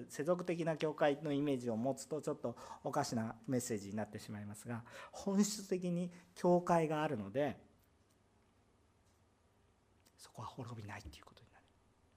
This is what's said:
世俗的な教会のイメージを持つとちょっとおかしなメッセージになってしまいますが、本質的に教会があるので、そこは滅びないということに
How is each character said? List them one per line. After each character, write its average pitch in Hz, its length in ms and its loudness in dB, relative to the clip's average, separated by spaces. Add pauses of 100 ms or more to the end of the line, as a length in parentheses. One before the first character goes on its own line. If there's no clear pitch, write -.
世 - 160 -4
俗 175 220 2
的 170 200 0
な 160 120 0
教 156 160 0
会 147 300 4
の 147 100 0
イ 139 80 2
メ 147 140 4
ー - 20 2
ジ 120 140 -2
を 107 60 0
持 127 180 2
つ - 120 -12
と 147 140 -4
ち - 80 -4
ょ 143 60 0
っ - 0 -
と 117 200 -4 (280)
お 139 80 -2
か 139 120 2
し 127 120 -2
な 113 180 0 (140)
メ 131 100 2
ッ - 20 2
セ 117 140 -2
ー 104 60 2
ジ 98 100 -8
に 101 60 -4
な 107 80 -2
っ 104 40 -4
て 107 120 -12
し - 120 -12
ま 104 80 -8
い 104 60 -10
ま 104 80 -10
す - 140 -14
が、 117 160 -6 (280)
本 196 320 2
質 202 240 -4
的 180 220 0
に 175 220 -2 (240)
教 175 260 6
会 170 260 6
が 151 140 0
あ 156 60 2
る 139 100 -2
の 98 140 -6
で、 147 260 0 (2500)
そ - 160 -20
こ 117 120 -12
は 117 40 -8
滅 117 320 -10
び 104 80 -10
な 101 80 -10
い 101 60 -12
と - 60 -14
い - 120 -16
う - 60 -20
こ - 80 -20
と - 80 -20
に - 60 -20 (680)